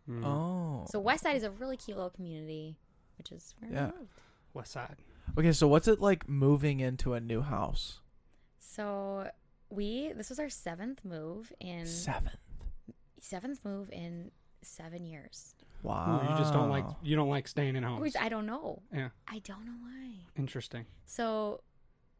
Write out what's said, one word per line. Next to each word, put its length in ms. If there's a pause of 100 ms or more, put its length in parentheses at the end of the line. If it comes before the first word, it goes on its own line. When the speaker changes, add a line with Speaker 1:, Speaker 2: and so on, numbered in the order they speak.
Speaker 1:
Mm. 160
Speaker 2:
Oh. 640
Speaker 3:
So 100
west 240
side 140
is 60
a 80
really 260
cute 180
little 140
community, 680 (420)
which 120
is 280
where 120
Speaker 2:
Yeah. 200
Speaker 3:
we 80
moved. 200 (360)
Speaker 1:
West 160
side. 240 (420)
Speaker 2:
Okay, 160
so 140
what's 200
it 140
like 260
moving 520
into 340
a 60
new 220
house? 580 (600)
Speaker 3:
So 720 (400)
we, 440
this 160
was 100
our 100
seventh 540
move 560
in 260
Speaker 2:
Seventh? 520 (800)
Speaker 3:
seventh 460
move 260
in 400 (300)
seven 440
years. 500 (280)
Speaker 2:
Wow. 420
Speaker 1:
Ooh, 60
you 60
just 160
don't 160
like, 160 (180)
you 120
don't 140
like 180
staying 280
in 80
homes. 180
Speaker 3:
Which 180
I 100
don't 160
know. 360 (120)
Speaker 1:
Yeah. 160 (180)
Speaker 3:
I 120
don't 260
know 160
why. 320 (240)
Speaker 1:
Interesting. 480 (200)
Speaker 3:
So, 560 (580)